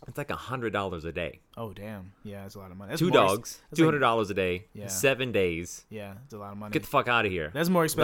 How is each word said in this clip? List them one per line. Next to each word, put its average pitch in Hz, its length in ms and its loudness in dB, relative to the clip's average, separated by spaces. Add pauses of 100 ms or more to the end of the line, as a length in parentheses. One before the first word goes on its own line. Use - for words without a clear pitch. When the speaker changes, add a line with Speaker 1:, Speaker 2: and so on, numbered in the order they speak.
Speaker 1:
it's 120 100 -16
like 143 140 -6
a 87 40 -6
hundred 120 380 -6
dollars 92 320 -2
a 82 80 -6
day. 85 260 -6 (160)
Speaker 2:
Oh, 117 160 -10
damn. 98 400 -12 (120)
Yeah, 101 180 -12
that's 98 140 -16
a 104 40 -16
lot 95 120 -16
of 90 60 -16
money. 101 120 -14
That's 156 100 -4
Speaker 1:
Two 175 100 2
Speaker 2:
more 139 140 8
s-, 95 80 6
Speaker 1:
dogs, 110 200 -2
Speaker 2:
that's - 200 -18
like 151 60 -14
Speaker 1:
two 160 80 8
hundred 147 140 4
dollars 117 320 4
a - 20 -4
day, 92 400 0
Speaker 2:
Yeah. 101 140 -12
Speaker 1:
seven 123 440 2
days. 87 580 0
Speaker 2:
Yeah, 101 260 -12 (100)
it's - 80 -20
a 107 60 -12
lot 101 120 -12
of 101 60 -12
money. 104 160 -10
Speaker 1:
Get 156 80 0
the - 80 -10
fuck 131 180 2
outta 117 220 4
here. 82 240 -4
Speaker 2:
That's 165 160 0
more 170 160 4
expensive 156 180 2